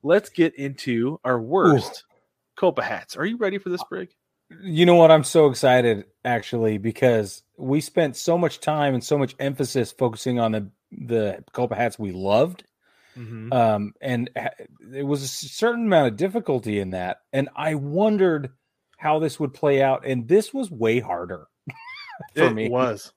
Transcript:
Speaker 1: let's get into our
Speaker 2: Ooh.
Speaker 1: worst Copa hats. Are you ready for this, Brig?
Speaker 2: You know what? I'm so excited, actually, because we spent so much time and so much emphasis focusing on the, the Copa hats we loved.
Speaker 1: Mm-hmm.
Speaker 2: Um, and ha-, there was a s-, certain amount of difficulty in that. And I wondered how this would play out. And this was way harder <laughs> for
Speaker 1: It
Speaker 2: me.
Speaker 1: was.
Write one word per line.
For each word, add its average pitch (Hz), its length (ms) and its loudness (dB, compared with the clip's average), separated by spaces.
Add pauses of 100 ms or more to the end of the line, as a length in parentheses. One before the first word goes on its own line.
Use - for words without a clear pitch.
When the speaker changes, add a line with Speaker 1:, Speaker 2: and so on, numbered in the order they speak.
Speaker 1:
let's 202 200 2
get 165 260 0
into 135 680 -4
our 127 140 0
Speaker 2:
Ooh. 113 60 -4
Speaker 1:
worst 151 600 2 (540)
Copa 165 260 0
hats. 107 320 -10
Are 151 100 -6
you 226 120 -6
ready 202 200 -4
for 196 120 -10
this, 175 200 -6
Brig? 190 200 -12 (520)
Speaker 2:
You 175 240 2
know 175 100 8
what? 165 160 10
I'm 156 120 8
so 156 240 6
excited, 123 580 2 (200)
actually, 113 540 -2
because 110 640 0 (140)
we 139 240 -2
spent 151 360 -2
so 170 200 0
much 170 220 -2
time 147 360 0
and 117 80 -4
so 147 140 0
much 135 220 -2
emphasis 135 520 -4
focusing 120 480 -2
on 113 140 0
the, 104 160 -4 (220)
the 110 520 -4 (100)
Copa 117 220 -4
hats 117 240 -4
we 101 120 -6
loved. 104 520 -2 (540)
Speaker 1:
Mm-hmm. 113 360 -10
Speaker 2:
Um, 107 480 0
and 123 340 -4
ha-, 117 140 -6 (320)
there 135 240 -10
was 143 160 -2
a 139 40 -10
s-, - 260 -12
certain 233 340 -2
amount 165 220 4
of 104 100 -4
difficulty 143 640 -2
in 95 120 -4
that. 92 280 -6 (120)
And 135 240 -2
I 156 200 -4
wondered 160 720 0 (480)
how 151 220 0
this 160 200 -4
would 143 140 -4
play 143 300 2
out. 135 220 0
And 123 220 -4
this 202 260 4
was 254 180 -6
way 113 280 0
harder 90 480 -8 (200)
<laughs> 1017 680 -18
for 151 100 4
Speaker 1:
It 113 80 2
Speaker 2:
me. 110 160 -4
Speaker 1:
was. 120 480 -4